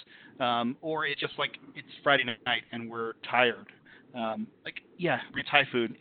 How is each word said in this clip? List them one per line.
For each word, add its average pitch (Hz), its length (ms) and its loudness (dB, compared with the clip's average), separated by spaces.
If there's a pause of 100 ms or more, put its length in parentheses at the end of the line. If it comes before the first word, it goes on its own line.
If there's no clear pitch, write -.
(400)
um, 120 400 0
or 156 260 -2
it's 143 140 -4
just, 151 180 -6
like, 139 140 -2 (240)
it's 139 100 -16 (160)
Friday 139 220 6
night 117 380 -2 (100)
and 117 180 -8
we're 113 220 -4 (180)
tired. 117 360 2 (500)
Um, 113 300 -4 (180)
like, - 120 -12 (200)
yeah, 156 220 0 (140)
we're 147 160 -6
Thai 143 220 6
food 120 300 -2